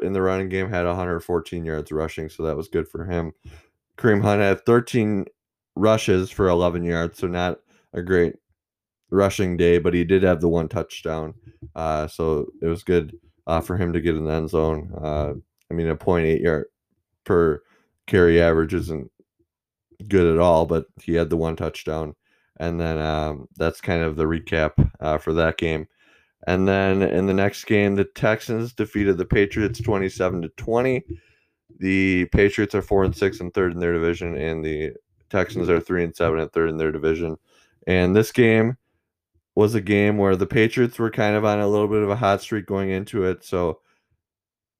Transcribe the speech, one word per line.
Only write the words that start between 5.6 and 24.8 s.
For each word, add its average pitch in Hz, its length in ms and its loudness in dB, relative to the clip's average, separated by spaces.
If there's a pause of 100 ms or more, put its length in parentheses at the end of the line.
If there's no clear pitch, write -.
rushes 98 560 2
for 98 180 2
eleven 87 340 2
yards, 85 360 -4
so 98 80 -4
not 87 320 -4 (340)
a - 80 -8
great 87 360 2 (760)
rushing 95 460 0
day, 87 220 4
but 85 140 0
he 87 120 2
did 92 180 4
have 90 180 4
the 85 80 2
one 82 200 0
touchdown. 80 640 -8 (400)
Uh, 78 320 -4
so 78 440 -4 (120)
it 82 40 -2
was 82 160 -4
good, 85 340 0 (300)
uh, 82 140 0
for 87 160 -4
him 87 160 -2
to 85 80 -2
get 80 160 0
in 78 80 -4
the 78 80 -4
end 80 180 -4
zone. 78 500 -2
Uh, 76 340 -4 (360)
I 85 40 -8
mean, 82 140 -2
a 78 80 -2
point 85 300 0
eight 80 140 2
yard 78 260 0 (580)
per 82 380 2 (440)
carry 85 340 6
average 82 320 4
isn't 80 380 -6 (960)
good 90 240 4
at 80 60 2
all, 82 280 4
but 80 200 -2 (160)
he 82 120 -4
had 82 160 0
the 85 60 0
one 80 200 -2
touchdown. 78 580 -8 (440)
And 85 220 -4
then, 82 180 -2
um, 78 580 -4
that's - 240 -2
kind 85 220 -2
of 78 140 -4
the 80 80 0
recap, 80 480 -2 (280)